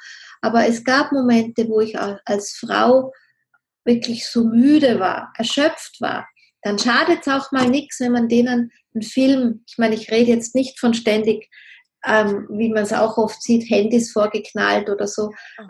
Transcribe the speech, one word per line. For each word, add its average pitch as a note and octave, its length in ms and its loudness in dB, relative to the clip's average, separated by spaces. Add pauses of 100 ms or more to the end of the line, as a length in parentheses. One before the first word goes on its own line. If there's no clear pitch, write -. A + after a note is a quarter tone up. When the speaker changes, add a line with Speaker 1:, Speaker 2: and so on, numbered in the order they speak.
(420)
Speaker 1:
Aber A3 260 2
es A#3 160 -2
gab C#4 280 0
Momente, A#3 580 0
wo A3 100 0
ich A3 180 -2
a-, G3+ 280 -6
als G3+ 260 -4
Frau A#3 600 2 (720)
wirklich A#3 420 -2
so A#3 160 0
müde A#3+ 560 4
war, - 380 -4
erschöpft C#4+ 640 -2
war. - 260 -6 (340)
Dann G3+ 160 -4
schadet's D4 500 0
auch C#4 240 -4
mal B3+ 180 0
nix, C#4 300 -4
wenn B3 120 -2
man A#3+ 160 0
denen A#3+ 440 0 (220)
einen A3 80 -6
Film, C4 640 0
ich - 100 -14
meine, A3+ 180 0
ich - 160 -10
rede A#3 180 4
jetzt A#3 260 0
nicht C4 240 -2
von A#3+ 140 2
ständig, A3 560 0 (560)
ähm, G#3 440 0
wie A3 220 -2
man's G#3+ 220 -2
auch A3 240 0
oft G#3+ 240 -2
sieht, A#3 280 0
Handys A3 420 2
vorgeknallt G#3 800 -2
oder G3+ 180 -4
so. G#3+ 240 -6 (260)
Speaker 2:
Okay. G#3+ 120 -20